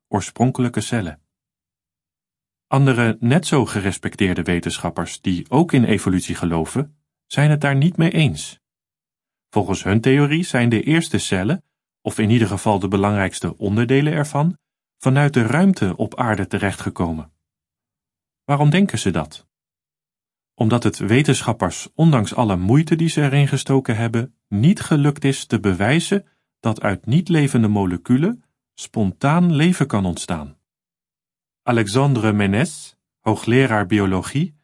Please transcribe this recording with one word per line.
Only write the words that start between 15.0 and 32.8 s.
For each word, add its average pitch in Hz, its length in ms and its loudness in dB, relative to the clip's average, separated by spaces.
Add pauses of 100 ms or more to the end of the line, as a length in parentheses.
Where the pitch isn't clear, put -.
de 120 80 2
ruimte 131 560 2
op - 180 -6
aarde 107 320 -2
terechtgekomen. 90 840 -4 (1080)
Waarom 143 260 2
denken 185 300 2
ze 95 120 -2
dat? 78 360 -6 (1080)
Omdat 117 300 0
het 104 140 0
wetenschappers, - 960 0
ondanks 147 420 2
alle 107 200 0
moeite 135 400 2
die 160 140 0
ze 151 120 -2
erin 143 260 2
gestoken 135 480 -2
hebben, 117 400 -4 (120)
niet 120 340 2
gelukt 147 420 0
is 135 220 -2
te 110 140 -2
bewijzen 110 680 0 (320)
dat 110 220 -4
uit 98 240 -4
niet-levende 143 640 2
moleculen 104 760 0 (300)
spontaan 147 800 0
leven 156 340 2
kan 101 180 -2
ontstaan. 80 520 -6 (1040)
Alexandre 117 720 2
Ménez, 104 600 -2 (260)